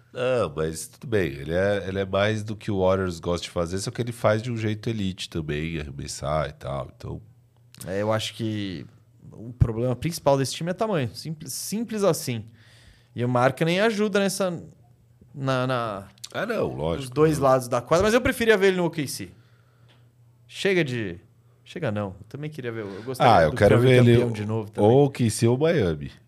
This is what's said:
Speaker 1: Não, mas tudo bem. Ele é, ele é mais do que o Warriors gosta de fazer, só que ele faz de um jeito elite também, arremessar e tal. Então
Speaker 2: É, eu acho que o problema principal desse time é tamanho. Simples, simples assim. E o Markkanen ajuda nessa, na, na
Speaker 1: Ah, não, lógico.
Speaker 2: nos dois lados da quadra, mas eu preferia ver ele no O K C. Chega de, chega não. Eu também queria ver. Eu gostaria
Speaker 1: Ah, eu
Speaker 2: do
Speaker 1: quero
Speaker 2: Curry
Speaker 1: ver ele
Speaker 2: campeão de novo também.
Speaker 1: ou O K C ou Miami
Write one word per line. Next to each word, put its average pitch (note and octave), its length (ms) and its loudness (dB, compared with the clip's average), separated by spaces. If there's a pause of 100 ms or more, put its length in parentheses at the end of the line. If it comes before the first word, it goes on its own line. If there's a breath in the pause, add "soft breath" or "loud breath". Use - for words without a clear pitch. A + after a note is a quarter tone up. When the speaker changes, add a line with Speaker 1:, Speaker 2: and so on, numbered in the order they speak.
(120 loud breath)
Speaker 1:
Não, B2 440 -2
mas D#2+ 320 -4
tudo - 200 -18
bem. G2 240 0
Ele C#2+ 220 -8
é, G2 340 0
ele F#2+ 120 -4
é F#2+ 60 -2
mais G#2 380 0
do G#2+ 120 -10
que G#2 140 -10
o G2 120 0
Warriors F#2 380 2
gosta E2+ 260 -2
de - 40 -10
fazer, F2 300 -4
só G#2+ 100 -8
que B2 120 -6
ele A#2+ 100 -6
faz A2 320 2
de B2 80 -6
um A#2 60 -6
jeito G#2+ 320 -4
elite G2 400 -4
também, D#2 500 -6
arremessar C#2+ 720 -4
e - 40 -14
tal. C2+ 420 -10
Então - 260 -12 (680)
Speaker 2:
É, G2 140 -4
eu G#2+ 120 -2
acho A2 220 -4
que G2+ 500 -6 (460)
o A#2 220 -16
problema A#2 420 0
principal C#3 420 0
desse C3+ 160 -2
time E3 160 -8
é F#3 40 -4
tamanho. F3 420 -2
Simples, D3+ 380 -12
simples G#3+ 500 -6
assim. B2+ 420 -2 (720 soft breath)
E A2+ 100 -4
o B2 40 0
Markkanen C3+ 520 2
ajuda G#3 380 0
nessa, F#3+ 320 -2 (840)
na, C3+ 320 -2
na A2+ 420 -4 (240)
Speaker 1:
Ah, D#3+ 140 -6
não, G#3+ 280 -2
lógico. C#3+ 280 -2
Speaker 2:
nos B2+ 80 -10
dois D3+ 300 2
lados C3 280 4
da A#2+ 140 -2
quadra, E3+ 240 2
mas A3 80 2
eu B3 80 4
preferia A#3 340 2
ver G3 120 4
ele F#3 100 4
no F3 80 2
O E3+ 60 -2
K D3 160 -6
C. F#2 220 -10 (1160 soft breath)
Chega F#3 380 0
de, A2 320 -6 (460)
chega - 280 -6
não. G#2 180 -4 (100)
Eu G2 100 -20
também D3+ 220 -12
queria B2 200 -10
ver. A2+ 140 -8
Eu G2 180 -12
gostaria B2+ 320 6
Speaker 1:
Ah, F2 80 8
eu D#2 60 6
Speaker 2:
do - 80 -4
Speaker 1:
quero G#2 200 8
Speaker 2:
Curry B2 120 4
Speaker 1:
ver B2+ 80 8
ele A#2+ 160 8
Speaker 2:
campeão A#2+ 180 4
de G#2+ 140 -6
novo G#2+ 240 -4
também. G#2 220 4
Speaker 1:
ou C#3+ 140 8
O C3+ 40 4
K A#2+ 220 0
C - 160 2
ou B2 100 2
Miami F#2+ 540 0 (160)